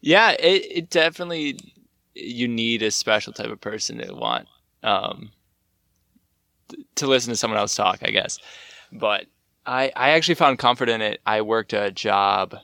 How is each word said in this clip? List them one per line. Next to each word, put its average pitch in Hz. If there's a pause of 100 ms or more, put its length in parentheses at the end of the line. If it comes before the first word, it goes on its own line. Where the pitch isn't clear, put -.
Yeah, 190
it, 180
it 170
definitely, 165 (560)
you 120
need 117
a 110
special 107
type 113
of 104
person -
to -
want, - (380)
um, 107 (1400)
t-, - (100)
to 147
listen 120
to 110
someone 110
else 101
talk, 95
I -
guess. - (540)
But 104 (380)
I, 131
I 131
actually 165
found 147
comfort 123
in 113
it. 107
I 107
worked 107
a 101
job 98